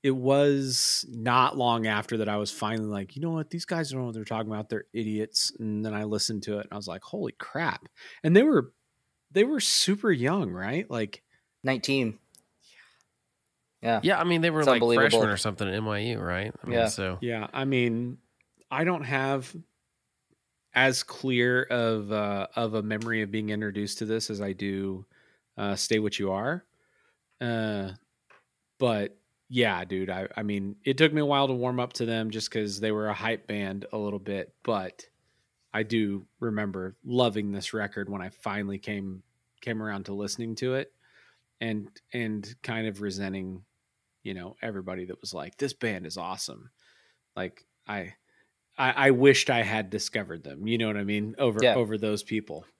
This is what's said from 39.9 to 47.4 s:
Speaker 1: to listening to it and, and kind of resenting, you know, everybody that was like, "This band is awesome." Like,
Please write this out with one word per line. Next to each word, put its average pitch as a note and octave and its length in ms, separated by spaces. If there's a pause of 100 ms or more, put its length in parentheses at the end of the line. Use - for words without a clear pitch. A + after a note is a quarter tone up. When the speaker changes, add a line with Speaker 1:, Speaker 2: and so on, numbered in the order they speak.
Speaker 1:
to G2+ 100
listening A2 420
to B2+ 180
it C3+ 180 (680)
and, G#2+ 280 (240)
and G#2+ 400 (100)
kind A2+ 240
of G2+ 160
resenting, F#2+ 600 (580)
you G2 120
know, F2+ 280
everybody F#2 440
that - 140
was - 140
like, D#2+ 240
"This C3+ 160
band F#2+ 320
is E2 100
awesome." F2+ 540 (640)
Like, - 300 (200)